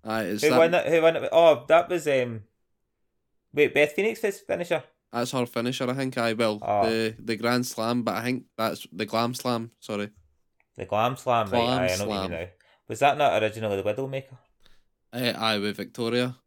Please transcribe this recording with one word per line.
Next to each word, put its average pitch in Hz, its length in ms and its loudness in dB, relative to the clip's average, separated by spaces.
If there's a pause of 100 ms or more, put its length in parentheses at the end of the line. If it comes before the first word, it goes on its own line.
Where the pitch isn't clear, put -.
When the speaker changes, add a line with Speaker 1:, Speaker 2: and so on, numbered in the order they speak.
Speaker 1:
Aye, 110 220 -4
it's 104 180 -4
Speaker 2:
Who 151 80 4
Speaker 1:
that 127 80 4
Speaker 2:
won 165 140 6
that? 170 160 0
Who 160 140 4
won 165 140 6
it? 131 140 -4
Oh, 160 380 6
that 170 200 6
was, 160 200 -2
um, 123 340 0 (1120)
wait, 147 200 4
Beth 147 180 4
Phoenix's 208 480 -2
finisher? 175 420 -4 (300)
Speaker 1:
That's 123 180 -2
her 123 160 -2
finisher, 123 420 -4
I 127 60 -4
think. 131 240 -4
Aye, 117 160 0
well, 107 260 0
Speaker 2:
Oh. 101 300 2
Speaker 1:
the, 113 280 0
the 110 180 -4
Grand 123 300 0
Slam, 117 360 -2
but 107 140 -2
I 113 80 -4
think 123 200 -4 (120)
that's 113 360 -4
the 104 140 -6
Glam 117 280 0
Slam. 117 440 -4
Sorry. 104 320 -6 (680)
Speaker 2:
The 123 80 -10
Glam 117 320 0
Slam, 117 340 0
right? 120 100 2
Speaker 1:
Glam 123 220 0
Speaker 2:
Aye, - 20 0
I - 20 0
know - 0 -
what 90 40 0
you 92 60 -2 (220)
Speaker 1:
Slam. 95 120 -4
Speaker 2:
mean 82 100 -8
now. 90 60 -8 (420)
Was 113 120 -8
that 143 180 4
not 110 240 2
originally 107 380 -2
the - 20 -6
Widowmaker? 135 540 -6 (760)
Speaker 1:
Uh, 120 240 -2
aye, 110 220 -2
with 101 180 -4
Victoria. 120 600 -4 (100)